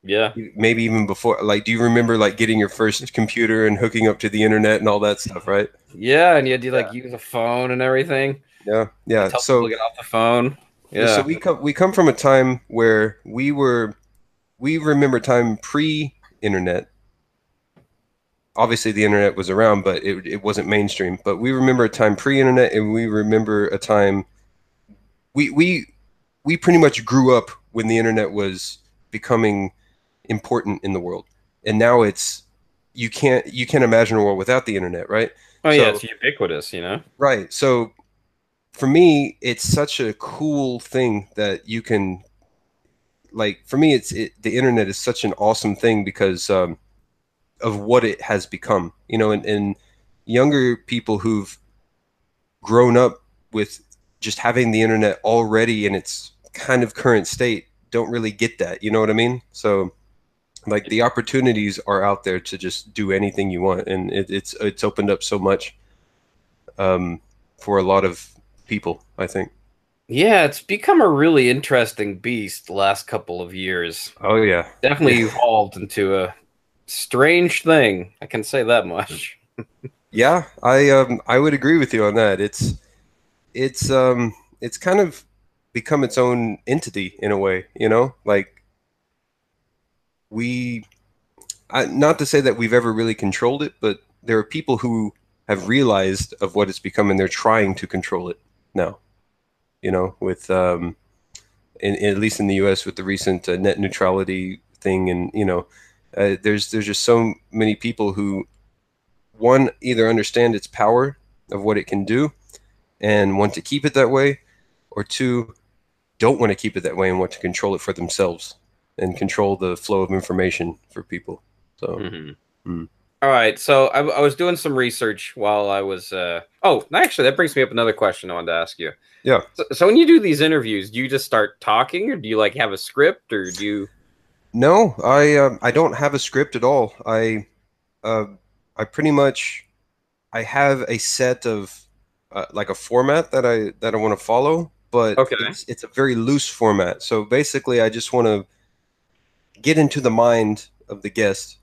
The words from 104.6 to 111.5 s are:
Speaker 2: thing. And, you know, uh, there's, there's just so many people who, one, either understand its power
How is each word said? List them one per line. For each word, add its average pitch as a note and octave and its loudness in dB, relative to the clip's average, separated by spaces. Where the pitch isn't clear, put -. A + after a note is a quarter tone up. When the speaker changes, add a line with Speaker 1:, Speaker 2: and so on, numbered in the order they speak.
Speaker 2:
thing. F#2 0
And, F2 -2
you G#2 0
know, F2+ -2
uh, G2 0
there's, G#2 -2
there's G#2+ -2
just G2+ -4
so A#2 4
many A2 0
people A2 -4
who, G2 -6
one, B2+ 2
either A2+ 0
understand A2+ 0
its G2+ -6
power B2 0